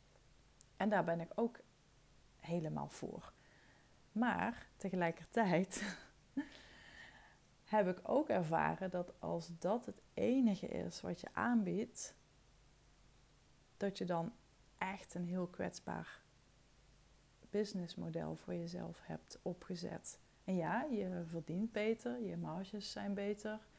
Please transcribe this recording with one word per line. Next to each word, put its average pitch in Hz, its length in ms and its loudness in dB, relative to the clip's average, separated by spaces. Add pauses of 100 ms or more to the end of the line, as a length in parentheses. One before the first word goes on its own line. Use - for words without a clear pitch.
(760)
En 196 120 2
daar 196 160 6
ben 170 160 2
ik 170 140 -8
ook 233 260 0 (800)
helemaal 156 500 -2
voor. - 440 -8 (800)
Maar 220 640 2
tegelijkertijd 185 1200 2 (720)
<laughs> - 960 -20
heb 208 240 6
ik 185 140 0
ook 302 260 4
ervaren 165 600 4
dat 180 300 -2
als 170 380 -4
dat 226 280 0
het - 160 -10 (120)
enige 220 540 4
is - 320 -4
wat 180 200 -4
je - 120 -10
aanbiedt, 214 840 0 (1600)
dat 196 220 -2
je 190 60 -2
dan 170 280 0 (460)
echt 190 360 -4
een 180 120 -2
heel 180 200 0
kwetsbaar - 760 -6 (1300)
businessmodel 170 800 -2
voor 180 180 -8
jezelf 170 500 -6
hebt - 380 -10
opgezet. - 760 -6 (260)
En 190 120 2
ja, 175 260 2
je 196 440 0
verdient 170 460 -2
beter, 226 480 0
je 180 160 -2
marges 180 540 -4
zijn 202 240 -2
beter. 208 520 -2 (120)